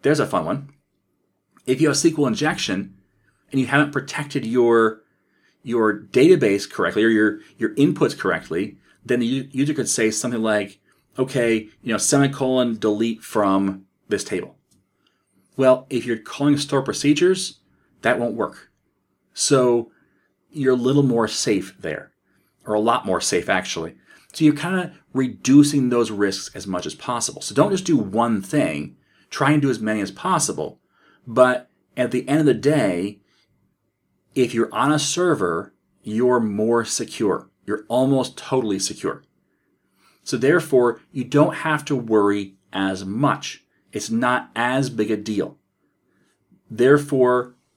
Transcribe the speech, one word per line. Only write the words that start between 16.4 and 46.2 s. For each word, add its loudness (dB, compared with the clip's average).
store -2
procedures, 0
that 2
won't -4
work. -8
So 2
you're 2
a 2
little 2
more 2
safe -2
there, -10
or -2
a 2
lot 0
more 0
safe, -2
actually. -4
So -2
you're 6
kinda -4
reducing 4
those 0
risks -4
as -14
much -6
as -10
possible. -6
So -10
don't 0
just -2
do 2
one 0
thing. -4
Try 0
and 4
do 2
as -2
many -2
as -4
possible. -4
But 2
at -2
the -4
end 0
of 2
the 4
day, -2
if 0
you're 0
on 2
a 2
server, -2
you're 2
more 0
secure. -4
You're -6
almost 0
totally -2
secure. -8
So -6
therefore, 2
you -6
don't 2
have -4
to -2
worry 2
as -4
much. -4
It's -8
not 0
as 0
big -2
a 0
deal. -6